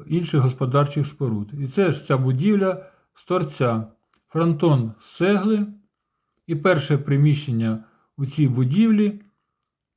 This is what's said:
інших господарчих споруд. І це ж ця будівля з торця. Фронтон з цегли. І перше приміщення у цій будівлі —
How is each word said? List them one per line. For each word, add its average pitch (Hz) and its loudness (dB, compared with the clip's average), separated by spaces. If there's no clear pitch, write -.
інших 160 -2
господарчих 135 0
споруд. 107 -6
І 135 -6
це 175 0
ж - -10
ця 135 0
будівля 185 0
з - -20
торця. 131 -2
Фронтон 156 0
з - -20
цегли. 208 0
І 160 -4
перше 147 2
приміщення 127 0
у 139 -6
цій 139 0
будівлі — 208 2